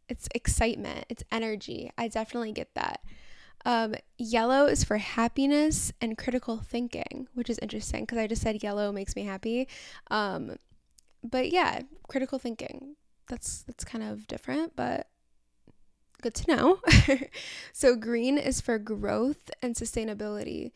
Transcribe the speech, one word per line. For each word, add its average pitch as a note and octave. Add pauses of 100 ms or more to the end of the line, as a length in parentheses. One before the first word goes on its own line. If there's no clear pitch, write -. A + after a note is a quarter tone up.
It's -
excitement, -
it's -
energy. A3+
I A#3
definitely A3
get -
that. - (640)
Um, A3+ (240)
yellow A#3+
is C#4+
for G#3+
happiness C#4 (100)
and A3
critical A#3+
thinking, A#3+
which A#3+
is A3+
interesting A3
'cause A#3
I A3
just A3
said G#3+
yellow G#3
makes G3
me G3+
happy. A3 (420)
Um, F#3+ (640)
but B3+
yeah, - (240)
critical C4
thinking. C4+ (320)
That's, -
that's -
kind A3
of G#3+
different, C#4+
but - (1120)
good A3+
to -
know. F4 (260)
<laughs> C4+ (420)
So B3
green A#3
is C4+
for A3+
growth G#3+ (100)
and A#3+
sustainability. G#3+